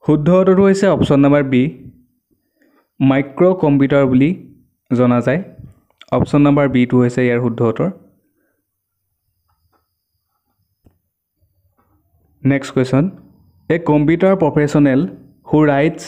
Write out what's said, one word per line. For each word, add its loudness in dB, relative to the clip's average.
শুদ্ধ 0
উত্তৰটো 2
হৈছে 0
অপশ্যন 0
নাম্বাৰ 2
বি, 2
মাইক্ৰ' 0
কম্পিউটাৰ 0
বুলি 2
জনা 0
যায়। -2
অপশ্যন 0
নাম্বাৰ 2
বিটো 0
হৈছে -2
ইয়াৰ 0
শুদ্ধ -4
উত্তৰ। -4
নেক্সট -2
কুৱেশ্যন, 0
এ -2
কম্পিউটাৰ 0
প্ৰফেচনেল 0
হু 0
ৰাইটছ -2